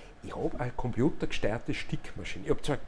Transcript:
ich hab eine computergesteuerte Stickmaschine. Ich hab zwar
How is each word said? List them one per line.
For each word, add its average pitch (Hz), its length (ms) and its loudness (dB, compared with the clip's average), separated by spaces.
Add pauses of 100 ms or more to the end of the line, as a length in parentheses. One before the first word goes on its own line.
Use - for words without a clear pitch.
(240)
ich - 120 -8
hab - 240 -2
eine 123 120 0
computergesteuerte 123 1000 2
Stickmaschine. - 720 -4
Ich 151 60 0
hab 131 140 4
zwar 143 120 2 (100)